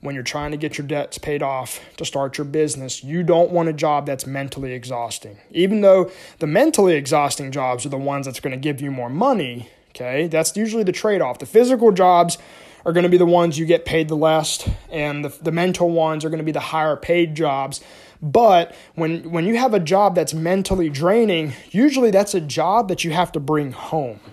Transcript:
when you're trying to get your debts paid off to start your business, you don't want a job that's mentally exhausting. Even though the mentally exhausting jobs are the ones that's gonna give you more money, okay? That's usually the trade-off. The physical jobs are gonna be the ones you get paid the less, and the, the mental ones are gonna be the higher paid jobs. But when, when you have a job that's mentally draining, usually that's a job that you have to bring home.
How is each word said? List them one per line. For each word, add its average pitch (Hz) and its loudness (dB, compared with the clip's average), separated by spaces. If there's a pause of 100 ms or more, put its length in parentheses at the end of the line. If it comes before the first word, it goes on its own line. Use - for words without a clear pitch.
when 143 -10
you're 131 -8
trying 147 -8
to 151 -8
get 147 -8
your 147 -8
debts 147 -8
paid 147 -6
off 135 -6 (160)
to - -12
start 139 -6
your 147 -4
business, 143 -4
you 165 -4
don't 170 4
want 170 0
a 160 -2
job 147 0
that's 139 -6
mentally 135 -8
exhausting. 120 -10 (140)
Even 190 2
though 190 6 (300)
the 160 -4
mentally 196 4
exhausting 143 -2
jobs 127 -4
are 147 -8
the 139 -6
ones 139 -4
that's 131 -10
gonna 135 -8
give 139 -4
you 143 -6
more 123 -8
money, 147 -2 (220)
okay? 131 -4
That's 160 -2
usually 220 -2
the 185 -2
trade-off. 175 -2
The 135 -12
physical 240 4
jobs 175 4 (460)
are 170 -2
gonna 175 2
be 175 4
the 180 6
ones 170 2
you 165 -2
get 165 2
paid 160 0
the 156 -4
less, 156 0 (240)
and 147 -6
the, 143 -6 (120)
the 160 -2
mental 175 0
ones 160 0
are 156 -4
gonna 160 -6
be 156 -4
the 147 -4
higher 156 -2
paid 165 0
jobs. 143 -4 (420)
But 175 4 (180)
when, 165 -6
when 165 0
you 226 0
have 240 0
a 202 2
job 185 2
that's 165 0
mentally 175 -2
draining, 165 0 (160)
usually 254 4
that's 202 2
a 190 2
job 165 0
that 185 -4
you 170 -2
have 165 -2
to 156 -4
bring 147 -2
home. 123 -8 (120)